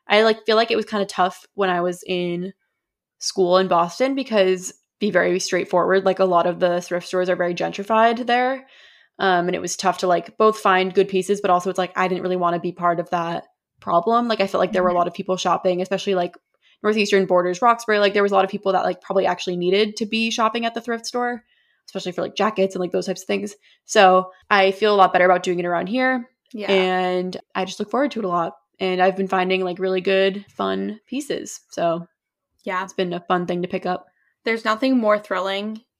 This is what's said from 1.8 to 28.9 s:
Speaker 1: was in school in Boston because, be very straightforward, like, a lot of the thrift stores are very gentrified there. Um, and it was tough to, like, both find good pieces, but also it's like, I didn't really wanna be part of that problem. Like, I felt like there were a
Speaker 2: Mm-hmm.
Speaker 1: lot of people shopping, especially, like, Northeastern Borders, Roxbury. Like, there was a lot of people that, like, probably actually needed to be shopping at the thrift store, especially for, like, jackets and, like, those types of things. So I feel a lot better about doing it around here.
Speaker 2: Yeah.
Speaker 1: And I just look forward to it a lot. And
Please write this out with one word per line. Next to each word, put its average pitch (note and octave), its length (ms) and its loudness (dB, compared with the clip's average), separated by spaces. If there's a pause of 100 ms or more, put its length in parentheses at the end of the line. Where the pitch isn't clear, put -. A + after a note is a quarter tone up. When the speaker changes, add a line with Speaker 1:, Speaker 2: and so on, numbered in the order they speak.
Speaker 1:
was F3 260 -4
in F3 460 -4 (680)
school F3+ 400 2
in F#3+ 100 2
Boston F3 460 0
because, F#3+ 580 0 (280)
be G#3 100 0
very F3+ 280 2
straightforward, F#3 680 0
like, F#3+ 140 0
a F#3+ 60 4
lot F3 220 4
of F3 140 -2
the F3 220 2
thrift F3 240 -6
stores F#3 240 -2
are F3+ 60 0
very F3 180 -2
gentrified A3 720 0
there. B3+ 400 0 (540)
Um, F3+ 280 2
and F3+ 80 0
it E3+ 40 -4
was F3+ 160 -8
tough F3+ 220 0
to, G3 80 -2
like, E3+ 320 0
both G#3+ 200 4
find F#3 360 2
good G3 140 4
pieces, G3 320 -2
but G3 100 0
also F3+ 200 2
it's F3+ 80 -6
like, F3+ 180 -2
I F#3 120 0
didn't F3+ 140 -4
really F#3 140 -2
wanna F3 240 0
be F3 120 -6
part F3 280 0
of E3+ 100 -6
that E3+ 360 -4 (340)
problem. A3+ 480 0
Like, A3 120 -2
I G3 60 0
felt F#3+ 140 -2
like F#3 120 0
there F#3 100 0
were F3+ 60 2
a F3 40 0
Speaker 2:
Mm-hmm. F3 60 0
Speaker 1:
lot F3 100 0
of E3+ 60 -14
people F#3+ 220 -4
shopping, F3+ 460 0
especially, F#3+ 320 -4
like, F3+ 220 -2 (480)
Northeastern G3+ 420 2
Borders, F3+ 340 2
Roxbury. A#3 380 2
Like, G3+ 160 2
there G3+ 80 2
was G3+ 100 2
a - 40 0
lot F#3+ 80 4
of F#3+ 60 -4
people G3 220 -2
that, F#3 120 0
like, F3+ 160 -4
probably F#3+ 260 0
actually F3+ 300 -4
needed G3 400 0
to A3+ 100 -6
be A3+ 240 -2
shopping A#3 340 -2
at A#3 100 -4
the A#3 60 -8
thrift A3+ 260 -6
store, A#3+ 360 -6 (440)
especially F3+ 260 -8
for, F3 100 -6
like, - 140 -8
jackets F#3+ 400 0
and, F3+ 40 -4
like, F3 120 -4
those F#3 140 -2
types F#3 160 -6
of - 40 -20
things. G3+ 300 -4 (280)
So F#3 460 6 (200)
I G3 200 4
feel G#3 240 2
a - 20 2
lot F#3 160 6
better F3+ 120 4
about F3+ 180 4
doing F3+ 160 -2
it F3 80 -2
around F3 220 -2
here. B3+ 400 0 (240)
Speaker 2:
Yeah. G3+ 200 -6
Speaker 1:
And F#3 640 0 (180)
I F#3+ 100 -2
just F#3+ 160 -8
look G#3 100 -8
forward B3+ 220 0
to A3 80 -6
it G#3+ 40 -4
a F#3 40 -2
lot. F3 260 -2 (240)
And F#3 240 0